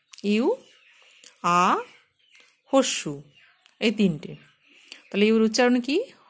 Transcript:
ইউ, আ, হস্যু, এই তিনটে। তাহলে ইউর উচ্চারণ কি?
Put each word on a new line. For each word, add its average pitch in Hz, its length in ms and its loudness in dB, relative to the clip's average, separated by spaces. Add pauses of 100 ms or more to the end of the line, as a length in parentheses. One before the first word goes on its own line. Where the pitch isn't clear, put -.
(240)
ইউ, 226 320 0 (880)
আ, 180 340 2 (880)
হস্যু, 165 560 -2 (580)
এই 214 120 2
তিনটে। 170 440 -2 (760)
তাহলে 202 140 0
ইউর 220 160 2
উচ্চারণ 247 400 2
কি? 302 220 -4 (260)